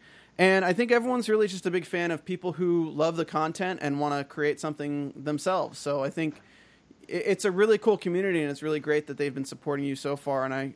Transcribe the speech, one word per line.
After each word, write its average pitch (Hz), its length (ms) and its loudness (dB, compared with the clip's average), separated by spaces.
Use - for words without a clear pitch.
And 190 260 6
I 180 80 4
think 226 180 2
everyone's 240 380 2
really 214 200 4
just 190 180 -6
a 180 40 -2
big 175 140 0
fan 175 260 -2
of 160 140 -4
people 180 300 -4
who 170 340 2
love 160 280 0
the 160 100 0
content 165 560 -2
and 143 180 -2
wanna 143 240 0
create 147 340 -2
something 147 560 -6
themselves. 147 640 -2
So 143 240 -2
I 139 60 0
think 156 320 -4
i-, - 60 -12
it's 190 320 0
a 202 60 2
really 208 260 6
cool 208 220 4
community, 180 420 0
and 147 100 0
it's 139 120 -8
really 151 180 -2
great 151 280 0
that 139 100 -8
they've 143 160 -2
been 139 100 -6
supporting 143 400 -4
you 139 120 -2
so 143 200 -4
far, 135 300 -2
and 131 80 -2
I 135 220 -4